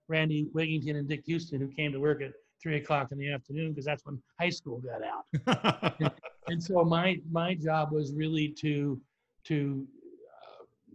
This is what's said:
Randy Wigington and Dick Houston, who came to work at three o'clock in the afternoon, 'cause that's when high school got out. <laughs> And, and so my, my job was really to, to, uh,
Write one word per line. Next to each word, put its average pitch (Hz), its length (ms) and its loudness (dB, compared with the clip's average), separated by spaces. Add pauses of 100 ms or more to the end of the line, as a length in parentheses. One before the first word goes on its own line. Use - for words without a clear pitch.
Randy 156 440 2
Wigington 156 440 0
and 143 100 -4
Dick 147 180 -4
Houston, 160 360 -2
who 135 80 -4
came 147 240 -2
to 135 60 -4
work 147 220 2
at 135 100 -8 (300)
three 160 140 -2
o'clock 143 380 0
in 139 40 -8
the 143 140 -4
afternoon, 151 420 -4
'cause 147 120 -6
that's 147 200 -4
when 143 160 -10 (200)
high 175 80 2
school 135 320 -8
got 117 220 -6
out. - 920 2
<laughs> - 60 -20
And, 151 100 4 (360)
and 165 140 0
so 175 220 4
my, 170 340 4 (140)
my 170 220 2
job 156 400 0
was 151 200 0
really 156 360 0 (100)
to, 143 400 0 (460)
to, 139 420 -2 (400)
uh, - 380 -20 (300)